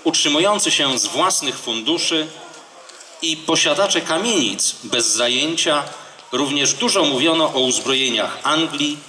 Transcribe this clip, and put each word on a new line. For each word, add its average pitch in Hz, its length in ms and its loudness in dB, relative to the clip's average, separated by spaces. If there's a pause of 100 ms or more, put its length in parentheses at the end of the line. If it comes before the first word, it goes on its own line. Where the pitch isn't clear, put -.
utrzymujący 165 640 2
się 139 280 2
z 135 80 -2
własnych 147 520 0
funduszy 156 680 -2 (960)
i 160 140 -2
posiadacze 160 640 2
kamienic 165 720 0 (100)
bez 113 220 0
zajęcia. 143 800 0 (480)
Również 139 420 0
dużo 202 300 0
mówiono 147 400 2 (100)
o 131 60 0
uzbrojeniach 127 800 0
Anglii 147 560 0 (100)